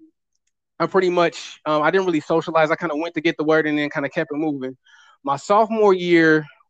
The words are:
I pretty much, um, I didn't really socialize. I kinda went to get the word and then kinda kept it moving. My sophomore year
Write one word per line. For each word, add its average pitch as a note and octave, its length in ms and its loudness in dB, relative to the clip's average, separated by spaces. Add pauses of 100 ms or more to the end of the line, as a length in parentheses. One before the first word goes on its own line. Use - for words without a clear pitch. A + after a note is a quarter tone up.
(800)
I E3 80 -2
pretty F#3 240 2
much, F3 540 -2
um, D3+ 160 0
I D3+ 100 2
didn't F#3+ 160 0
really E3 140 -2
socialize. D#3+ 500 0
I D#3+ 60 0
kinda D#3+ 200 -6
went E3+ 180 -6
to D#3+ 80 -6
get E3 160 -2
the D3+ 60 -4
word D#3 220 2
and D3+ 120 -2
then D3 100 -2
kinda C#3+ 220 -6
kept D#3+ 200 -6
it C#3+ 60 -8
moving. C#3 400 -6 (480)
My C#3 120 -2
sophomore G#3 580 2
year E3 500 4 (260)